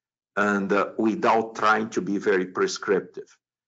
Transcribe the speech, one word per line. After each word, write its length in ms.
and, 360
uh, 240
without 600
trying 340
to 100
be 180
very 280
prescriptive. 880